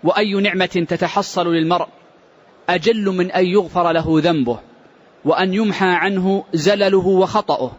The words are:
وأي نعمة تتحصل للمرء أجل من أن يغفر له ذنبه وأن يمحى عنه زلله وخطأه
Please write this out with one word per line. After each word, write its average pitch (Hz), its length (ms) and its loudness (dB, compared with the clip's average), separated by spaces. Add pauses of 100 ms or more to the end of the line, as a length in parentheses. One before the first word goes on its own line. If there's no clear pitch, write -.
وأي 196 300 0
نعمة 190 320 0
تتحصل 175 880 -2
للمرء 165 340 0 (800)
أجل 202 360 0
من 185 260 -2
أن 185 140 2
يغفر 175 460 0
له 165 180 0
ذنبه 151 500 2 (680)
وأن 185 280 0
يمحى 202 320 -2
عنه 185 580 0 (100)
زلله 190 540 2
وخطأه 185 720 0